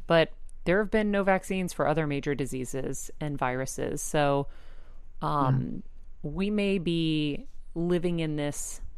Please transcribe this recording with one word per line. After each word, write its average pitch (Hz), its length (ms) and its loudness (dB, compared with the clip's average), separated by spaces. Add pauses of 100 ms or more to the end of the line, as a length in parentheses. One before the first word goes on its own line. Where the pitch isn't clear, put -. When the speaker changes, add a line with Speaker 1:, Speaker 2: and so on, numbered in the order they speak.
Speaker 1:
But 165 260 6 (320)
there 175 140 4
have 208 120 2
been 214 200 4
no 202 120 4
vaccines 190 500 2
for 147 140 0
other 151 200 2
major 143 280 0
diseases 135 760 -2 (100)
and 147 180 -2
viruses. 131 640 -2
So, 143 460 2 (720)
um, 139 600 2 (420)
Speaker 2:
Yeah. 151 60 -4
Speaker 1:
we 185 200 0
may 202 280 2
be 160 680 0 (280)
living 175 460 2
in 156 160 0
this 147 440 -4 (180)